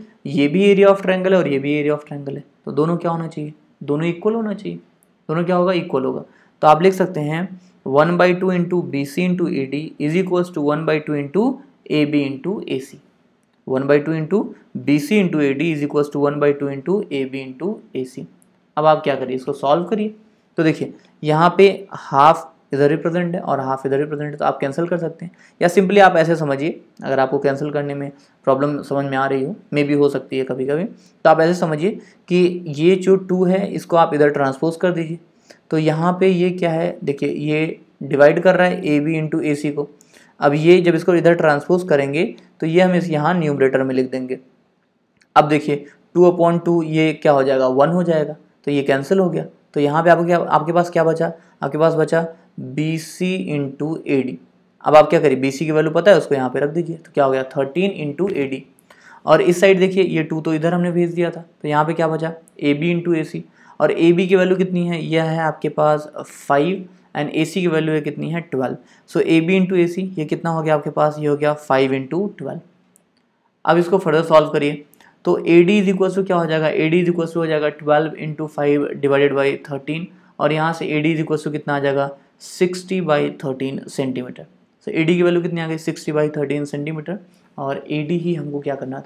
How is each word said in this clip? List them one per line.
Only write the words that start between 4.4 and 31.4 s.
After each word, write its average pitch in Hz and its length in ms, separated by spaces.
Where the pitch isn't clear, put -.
चाहिए। 175 240
दोनों 165 160
क्या 180 120
होगा, 180 160
इक्वल 151 320
होगा। 135 200
तो 156 60
आप 151 140
लिख 190 120
सकते 180 260
हैं 160 400
one 147 220
by 175 240
two 185 160
into 175 320
बीसी 139 460
into 180 200
एडी 139 520
is 151 160
equals 180 340
to 156 140
one 147 240
by 156 100
two 151 200
into 185 340
एबी 147 340
into 135 440
एसी। 131 300
one 131 200
by 147 120
two 160 200
into 185 260
बीसी 147 460
into 170 180
एडी 143 340
is 143 120
equals 147 300
to 143 100
one 147 160
by 147 100
two 143 160
into 139 340
एबी 135 340
into 147 280
एसी। 131 300
अब 151 100
आप 156 180
क्या 143 100
करिए, 127 220
इसको - 160
सॉल्व 151 320
करिए। 214 300
तो 170 40
देखिए, 147 320
यहाँ 160 340
पे 196 340
हाफ 160 640
इधर 139 140
भी 156 80
प्रेजेंट 170 380
है 185 60
और 139 200
हाफ 135 260
इधर 135 120
भी 147 60
प्रेजेंट 147 260
है, 147 60
तो 151 80
आप 143 140
कैंसिल 143 280
कर 175 120
सकते 160 260
हैं, - 80
या 170 60
simply 190 300
आप 185 180
ऐसे 165 200
समझिए, 147 440
अगर 131 160
आपको 135 180
कैंसिल 139 320
करने 143 240
में 139 160
प्रॉब्लम 139 380
समझ 139 220
में 139 140
आ 135 80
रही 135 180
हो, 175 120
maybe 147 220
हो 143 120
सकती 135 300
है 131 60
कभी 131 220
कभी, 151 180
तो - 460
आप 160 100